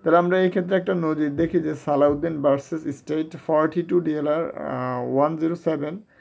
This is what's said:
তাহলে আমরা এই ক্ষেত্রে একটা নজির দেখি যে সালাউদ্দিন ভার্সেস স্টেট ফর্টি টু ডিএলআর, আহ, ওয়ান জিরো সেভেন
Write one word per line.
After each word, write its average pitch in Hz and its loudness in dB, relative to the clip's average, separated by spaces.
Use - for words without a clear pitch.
তাহলে 165 4
আমরা 175 4
এই 185 4
ক্ষেত্রে 180 0
একটা 185 0
নজির 156 0
দেখি 165 0
যে 156 -2
সালাউদ্দিন 147 2
ভার্সেস 143 -2
স্টেট 156 -6
ফর্টি 156 0
টু 180 2
ডিএলআর, 151 -2
আহ, 127 -4
ওয়ান 151 2
জিরো 160 -2
সেভেন 160 -4